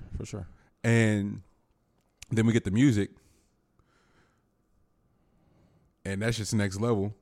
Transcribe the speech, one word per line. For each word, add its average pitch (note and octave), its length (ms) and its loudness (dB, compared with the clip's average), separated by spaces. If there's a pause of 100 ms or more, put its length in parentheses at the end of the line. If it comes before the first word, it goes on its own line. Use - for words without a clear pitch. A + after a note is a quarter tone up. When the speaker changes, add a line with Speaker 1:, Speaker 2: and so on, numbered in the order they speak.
(180)
Speaker 1:
for - 80 -8
sure. G2+ 220 -12 (360)
Speaker 2:
And G#2+ 580 2 (880)
then A2+ 160 2
we A#2 80 4
get A2+ 120 2
the F#2+ 60 -2
music. A2 400 4 (3000)
And G2 160 -6
that's A2+ 160 -2
just G#2+ 160 -6
next G2+ 260 -2
level. G#2+ 420 -2